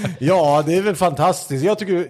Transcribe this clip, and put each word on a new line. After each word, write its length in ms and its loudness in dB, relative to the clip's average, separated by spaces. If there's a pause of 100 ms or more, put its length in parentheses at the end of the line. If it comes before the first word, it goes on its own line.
(180)
Ja, 480 2
det 100 0
är 60 2
väl 140 0
fantastiskt. 680 0
Jag 140 2
tycker, 320 -2